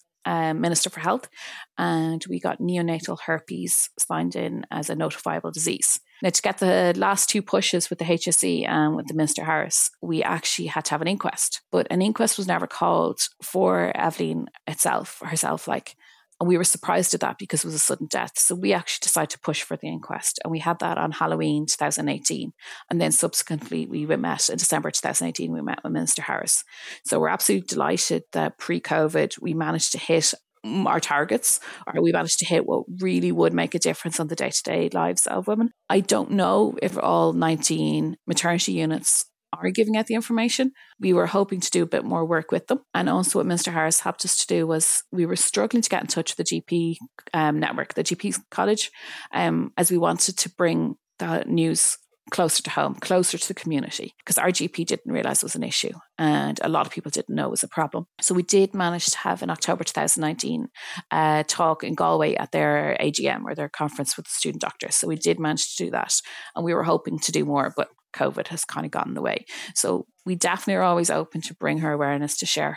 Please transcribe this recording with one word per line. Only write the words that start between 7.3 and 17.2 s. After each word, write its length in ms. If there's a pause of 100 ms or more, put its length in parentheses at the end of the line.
pushes 480
with 80
the 120
H 160
S 160
E 220
and 300
with 100
the 80
Minister 300
Harris, 480 (100)
we 220
actually 420
had 200
to 60
have 120
an 40
inquest. 540 (100)
But 200
an 100
inquest 380
was 80
never 180
called 540 (240)
for 520
Evelyn 520 (180)
itself, 580
herself, 440
like, 280 (440)
and 80
we 100
were 60
surprised 500
at 60
that 180